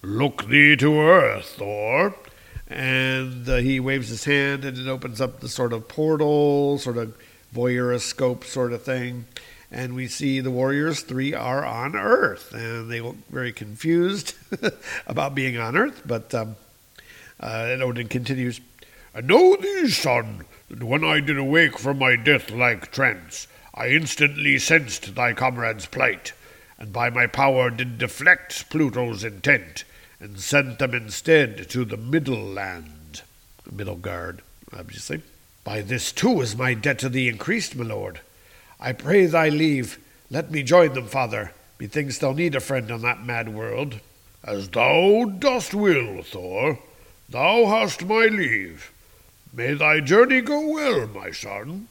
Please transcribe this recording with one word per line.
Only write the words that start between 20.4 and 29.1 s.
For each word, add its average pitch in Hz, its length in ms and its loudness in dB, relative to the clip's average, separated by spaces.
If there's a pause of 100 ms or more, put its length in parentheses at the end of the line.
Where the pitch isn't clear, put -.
that 113 140 -12
when 139 200 -2
I 156 160 2
did 143 180 -2
awake 139 400 4
from 139 220 -2
my 127 160 6
death-like 117 760 2
trance, 104 560 -2 (260)
I 120 160 -4
instantly 147 680 2
sensed 127 580 0
thy 120 180 0
comrades' 120 520 -2
plight, 123 460 -2 (480)
and 104 140 -14
by 120 160 0
my 120 180 2
power 131 420 2
did 120 280 -6
deflect - 720 0
Pluto's 120 540 -2